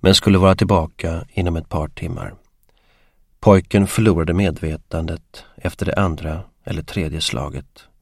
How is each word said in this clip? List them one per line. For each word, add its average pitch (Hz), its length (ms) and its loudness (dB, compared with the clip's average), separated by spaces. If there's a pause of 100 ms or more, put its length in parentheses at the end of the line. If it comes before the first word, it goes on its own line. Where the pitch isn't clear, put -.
men 95 140 4
skulle 98 240 4
vara 95 160 6
tillbaka 85 760 -2
inom 87 240 -2
ett 80 120 -8
par 78 200 -4
timmar. - 460 -10 (1040)
Pojken 98 460 4
förlorade 85 480 2
medvetandet 82 1080 -6 (120)
efter - 300 -8
det - 80 -2
andra 80 460 -4 (240)
eller - 180 -6
tredje 80 380 -6
slaget. 67 640 -8 (180)